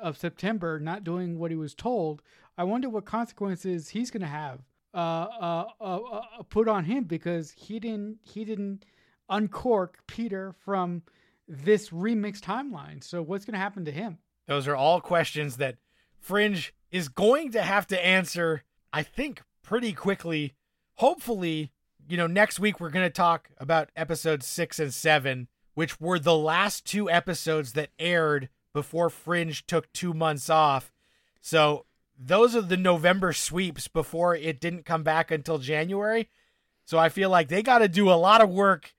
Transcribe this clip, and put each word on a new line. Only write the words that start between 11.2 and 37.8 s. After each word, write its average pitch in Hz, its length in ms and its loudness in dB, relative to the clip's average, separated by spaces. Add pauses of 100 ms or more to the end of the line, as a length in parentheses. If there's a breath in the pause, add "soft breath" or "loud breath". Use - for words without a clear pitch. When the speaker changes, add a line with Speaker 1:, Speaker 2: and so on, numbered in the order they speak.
Speaker 1:
this 180 420 0
remixed 208 520 -4
timeline. 180 600 -10
So 175 200 -8
what's 190 240 -8
gonna 220 140 -8
happen 196 260 -6
to 147 60 -6
him? 170 260 -8 (300)
Speaker 2:
Those 143 200 -2
are 147 80 0
all 156 240 4
questions 151 580 -2
that 131 200 -4 (420)
Fringe 202 540 -2 (180)
is 170 180 -4
going 240 420 2
to 220 100 0
have 190 260 0
to 180 180 -2
answer, 175 580 0 (280)
I 151 120 -2
think, 262 380 -8 (200)
pretty 226 320 -2
quickly. 165 640 -4 (400)
Hopefully, 185 760 0 (360)
you 170 100 -4
know, 170 100 2
next 196 320 2
week 208 200 0
we're 170 100 -8
gonna 180 200 0
talk 170 480 0
about 156 380 0
episodes 160 500 -2
six - 340 -6
and 143 140 -4
seven, 135 540 2 (300)
which 160 220 -4
were 175 180 -2
the 160 180 4
last 165 500 0
two 196 240 -2
episodes 156 640 0
that 147 260 -4
aired 160 500 0 (240)
before 165 360 0
Fringe 165 580 -4
took 160 260 -2
two 180 200 -4
months 156 360 -2
off. 151 420 4 (480)
So 151 460 2 (320)
those 202 380 4
are 233 60 2
the 185 160 0
November 180 540 4
sweeps 160 560 -4
before 165 480 0
it 151 240 -4
didn't 170 260 -6
come 160 180 -2
back 156 260 2
until 156 300 -2
January. 196 680 -2 (560)
So 165 120 0
I 160 120 6
feel 190 200 0
like 170 200 4
they 185 120 0
gotta 233 260 6